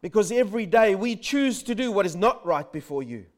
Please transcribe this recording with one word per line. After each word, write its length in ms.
Because 280
every 360
day 280
we 220
choose 460
to 120
do 160
what 140
is 100
not 300
right 260
before 320
you. 220